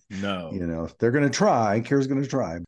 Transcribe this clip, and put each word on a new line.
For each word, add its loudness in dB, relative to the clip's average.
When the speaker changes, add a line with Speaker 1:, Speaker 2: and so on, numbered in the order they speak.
Speaker 1:
No. -6
Speaker 2:
You -4
know, -4
they're 4
gonna 2
try, 2
Kira's 2
gonna -2
try. -4